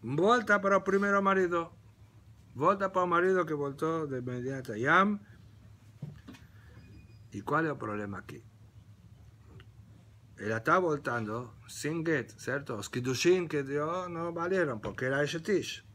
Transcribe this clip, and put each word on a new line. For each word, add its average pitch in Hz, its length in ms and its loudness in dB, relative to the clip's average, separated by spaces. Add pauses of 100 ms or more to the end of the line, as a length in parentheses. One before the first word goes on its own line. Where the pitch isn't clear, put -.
Volta 202 580 4
para 196 160 4
el 185 60 4
primero 196 400 2
marido. 175 500 2 (800)
Volta 190 380 2
para 185 120 2
el 180 60 0
marido 180 360 4
que 160 80 -2
voltó 151 520 -2
de 131 140 -4
Medinat 123 500 -6
Hayam. 170 500 2 (2000)
¿Y 101 120 -10
cuál 156 240 0
es 151 60 -2
el 131 60 -8
problema 104 400 -6
aquí? - 240 -16 (1900)
Él 104 140 -6
está 113 280 2
voltando 123 760 -4 (120)
sin 160 380 -6
get, 135 320 0
¿cierto? 127 400 -6
Los 101 140 -10
Kiddushin 143 580 2
que 147 140 -2
dio 156 460 -4
no 170 240 -6
valieron 170 480 0
porque 104 260 -6
era 139 160 0
Eshetish. 165 640 -2 (100)